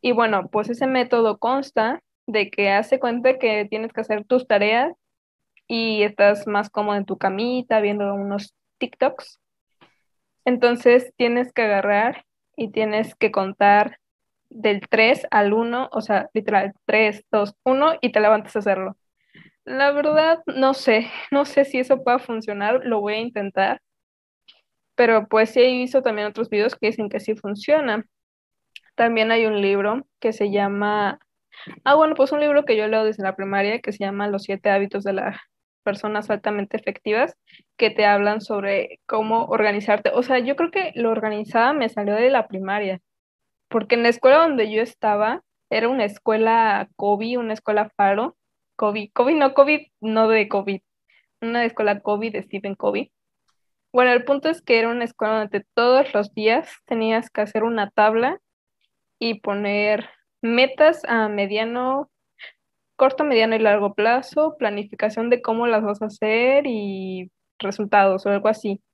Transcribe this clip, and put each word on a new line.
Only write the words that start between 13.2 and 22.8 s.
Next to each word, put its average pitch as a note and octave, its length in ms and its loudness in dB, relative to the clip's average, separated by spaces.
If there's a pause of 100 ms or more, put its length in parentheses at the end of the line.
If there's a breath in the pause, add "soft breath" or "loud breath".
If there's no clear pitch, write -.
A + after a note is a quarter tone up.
contar G3+ 680 2 (500)
del G#3 400 -2
tres A3+ 420 2
al G#3 220 4
uno, A#3+ 380 -2
o A3 100 -4
sea, G#3 320 -2
literal, G#3 400 0 (120)
tres, G#3+ 460 0
dos, G#3 320 -2
uno B3+ 380 2
y A#3 100 -2
te G#3+ 100 2
levantas G#3+ 340 2
a G#3+ 40 -2
hacerlo. F#3+ 380 -4 (680 soft breath)
La C#4 260 0
verdad, D#4 540 2
no C4 280 2
sé, A3+ 340 0 (240 loud breath)
no C#4 140 2
sé C#4 200 2
si C4+ 140 -4
eso C4 240 0
pueda B3 160 2
funcionar, A3 680 -4